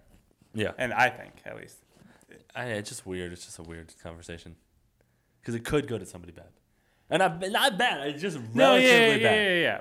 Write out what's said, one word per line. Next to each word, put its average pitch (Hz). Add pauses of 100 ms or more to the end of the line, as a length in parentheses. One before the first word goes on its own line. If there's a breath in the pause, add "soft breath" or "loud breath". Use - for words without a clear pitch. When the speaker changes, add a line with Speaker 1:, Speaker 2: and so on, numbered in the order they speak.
(540)
Speaker 1:
Yeah. 104
Speaker 2:
And 120
I 120
think, 101 (120)
at 104
least. - (760 soft breath)
Speaker 1:
I, 123
it's 104
just -
weird. 92
It's -
just -
a 85
weird 82
conversation. 82 (880)
'Cause 117
it 117
could 147
go 117
to 95
somebody 85
bad. - (600)
And 269
not, 269
not 226
bad. 160
It's 143
just 165 (140)
Speaker 2:
No, 262
yeah, 254
Speaker 1:
relatively 226
Speaker 2:
yeah, 220
Speaker 1:
bad. 214
Speaker 2:
yeah, 214 (140)
yeah, 170
yeah. 117